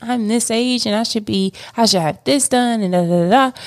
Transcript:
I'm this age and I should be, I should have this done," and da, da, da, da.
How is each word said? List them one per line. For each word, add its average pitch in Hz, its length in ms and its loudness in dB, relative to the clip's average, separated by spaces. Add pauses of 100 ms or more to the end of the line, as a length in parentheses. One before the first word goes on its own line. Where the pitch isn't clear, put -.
I'm 233 280 -4
this 226 240 -2
age 247 340 -2
and 208 80 -2
I 220 80 0
should 226 220 -4
be, 190 280 -2 (240)
I 233 100 2
should 185 160 2
have 156 200 -2
this 269 260 0
done," 240 320 0
and 185 120 -2
da, 180 100 2
da, 175 220 2
da, 175 60 0
da. 262 360 2